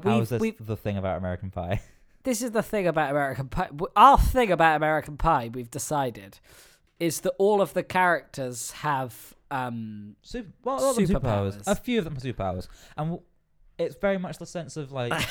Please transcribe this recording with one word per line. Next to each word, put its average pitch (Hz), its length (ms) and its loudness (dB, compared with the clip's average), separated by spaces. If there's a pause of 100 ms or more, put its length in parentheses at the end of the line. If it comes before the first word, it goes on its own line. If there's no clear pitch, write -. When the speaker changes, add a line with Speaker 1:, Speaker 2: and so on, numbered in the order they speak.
Speaker 1:
How 208 120 4
Speaker 2:
we've, 117 80 2
Speaker 1:
is 110 40 -6
this 117 120 -2
Speaker 2:
we've 220 260 -4
Speaker 1:
the 110 100 -4
thing 101 220 -4
about 95 180 -2
American 92 340 -6
Pie? 90 360 -4
<laughs> - 40 -20 (340)
Speaker 2:
This 233 160 0
is 240 120 -4
the 220 100 2
thing 202 240 -2
about 156 240 2
American 135 380 -2
Pie. 180 180 -2
W-, 151 300 -8
our 254 200 10
thing 240 360 4
about 160 240 6
American 151 400 0
Pie, 120 360 2
we've 120 160 -8
decided, 120 720 -4 (640)
is 165 220 -2
that 185 140 -2
all 202 240 4
of 185 140 0
the 180 80 -2
characters 143 880 0
have, 131 640 -4 (160)
um, 110 720 -6
Speaker 1:
Super-, 220 300 -12 (100)
well, 262 160 -4
a - 20 0
lot 269 100 2
of 240 80 0
them 196 80 6
Speaker 2:
superpowers. 101 500 0
Speaker 1:
superpowers. - 100 -8
A 196 80 4
few 233 240 -2
of 180 60 0
them 160 100 -8
have 127 80 -10
superpowers, 95 460 -4 (280)
and 151 120 -4
w-, 170 140 -8 (540)
it's 165 200 -4
very 196 220 0
much 180 200 -8
the 170 80 -12
sense 165 300 -10
of, 139 160 -8
like, 127 200 -2 (180)